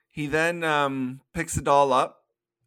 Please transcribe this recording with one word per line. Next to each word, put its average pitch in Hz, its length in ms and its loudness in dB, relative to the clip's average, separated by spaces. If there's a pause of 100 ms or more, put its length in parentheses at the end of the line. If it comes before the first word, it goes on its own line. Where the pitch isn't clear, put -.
he 151 180 -8
then, 165 380 -2
um, 135 560 -2 (140)
picks 165 200 -6
the 147 80 -4
doll 143 300 4
up. 135 320 -2 (420)